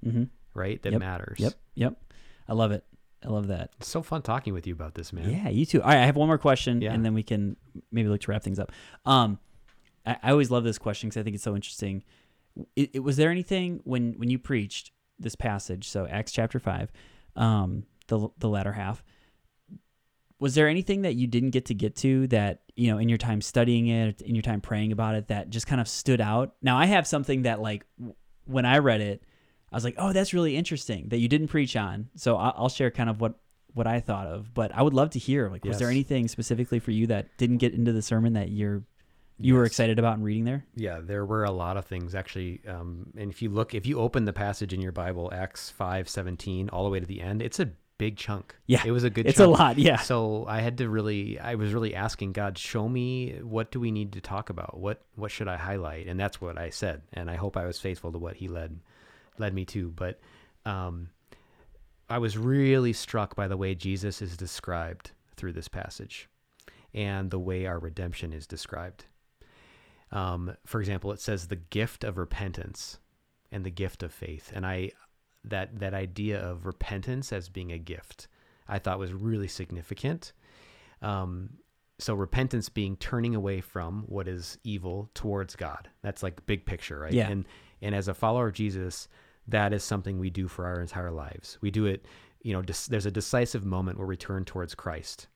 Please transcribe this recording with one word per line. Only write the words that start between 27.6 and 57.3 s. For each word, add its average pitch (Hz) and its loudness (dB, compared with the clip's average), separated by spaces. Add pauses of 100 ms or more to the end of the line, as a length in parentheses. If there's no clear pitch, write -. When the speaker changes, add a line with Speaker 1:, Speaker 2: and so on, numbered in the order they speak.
Speaker 1:
like, 107 -4 (120)
w-, 120 -12 (300)
when 127 2
I 131 8
read 120 6
it, 101 -2 (480)
I - -6
was 117 -2
like, 120 -2
"Oh, 190 2
that's 190 2
really 165 4
interesting," 127 -4
that 117 0
you 120 4
didn't 151 4
preach 143 2
on. 104 -2
So 117 4
I, 101 4
I'll 127 0
share 127 2
kind 117 0
of 107 -2
what, 113 0 (340)
what 117 0
I 117 2
thought 98 -2
of, 104 -8
but 110 0
I 123 4
would 147 6
love 143 6
to - -4
hear, 131 2
like, 95 -8
was 104 0
there 120 2
Speaker 2:
Yes. 123 2
Speaker 1:
anything 131 2
specifically 120 0
for 117 -4
you 110 4
that 107 0 (100)
didn't 123 4
get 120 4
into 117 4
the 110 2
sermon 113 4
that 98 0
you're, 104 0 (560)
you 127 6
were 127 8
Speaker 2:
Yes. 113 6
Speaker 1:
excited 113 4
about 113 4
in 107 -2
reading 107 0
there? 135 -2
Speaker 2:
Yeah, 92 -4
there 101 -4
were 107 2
a 101 2
lot 92 -2
of 92 -6
things 90 -6
actually. 92 -6
Um, 87 -10
and 101 -6
if - -12
you 113 -2
look, 107 0
if 104 -4
you 139 0
open 120 2
the 101 0
passage 101 -2
in 95 -4
your 92 -4
Bible, 87 -4
Acts - -8
five 92 -4
seventeen, 92 -4
all 90 -2
the 101 2
way 95 0
to 90 -6
the 92 -8
end, 101 -2
it's 120 -4
a 160 2 (260)
big 107 -2
chunk. - -8 (120)
Speaker 1:
Yeah. - 6
Speaker 2:
It 113 0
was 120 2
a 120 4
good 110 0
Speaker 1:
It's - 6
a 202 12
Speaker 2:
chunk. 170 10
Speaker 1:
lot, 139 6
yeah. 143 6
Speaker 2:
So 110 0
I 110 -2
had 120 0
to 123 0
really, 107 -2
I 120 -6
was 107 0
really 113 0
asking 98 -4
God, 101 -4
"Show 110 -2
me, 127 -2
what 110 -4
do 127 -2
we 117 0
need 104 -2
to 98 -10
talk 98 -8
about? 87 -8
What, 98 -6 (120)
what 104 -8
should - -6
I 90 -4
highlight?" 87 -6
And 92 -4
that's 98 -2
what 85 -8
I 85 -6
said. 78 -4 (140)
And 85 -6